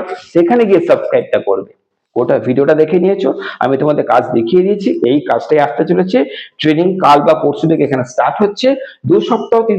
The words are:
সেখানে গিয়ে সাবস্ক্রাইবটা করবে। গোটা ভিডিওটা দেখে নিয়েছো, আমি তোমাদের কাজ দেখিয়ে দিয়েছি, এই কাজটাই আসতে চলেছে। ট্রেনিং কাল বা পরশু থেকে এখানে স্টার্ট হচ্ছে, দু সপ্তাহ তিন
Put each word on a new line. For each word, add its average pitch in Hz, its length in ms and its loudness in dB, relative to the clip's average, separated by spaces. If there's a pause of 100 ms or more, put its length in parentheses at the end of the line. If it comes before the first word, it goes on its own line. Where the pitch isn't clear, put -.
(320)
সেখানে 175 360 2
গিয়ে 190 200 4
সাবস্ক্রাইবটা 123 500 0
করবে। 98 340 -4 (440)
গোটা 120 220 0
ভিডিওটা 127 360 0
দেখে 156 300 2
নিয়েছো, 196 260 0 (340)
আমি 135 120 0
তোমাদের 143 360 0
কাজ 117 100 4 (140)
দেখিয়ে 180 300 2
দিয়েছি, 196 240 -2 (200)
এই 143 80 2 (100)
কাজটাই 139 380 0
আসতে - 240 -4
চলেছে। 185 280 0 (400)
ট্রেনিং 156 280 0 (120)
কাল 147 280 4
বা 160 160 4
পরশু 143 260 -2
থেকে 156 160 0
এখানে 131 280 -2
স্টার্ট 135 300 -2
হচ্ছে, 208 260 0 (380)
দু 175 140 4
সপ্তাহ 226 420 0
তিন 214 160 -2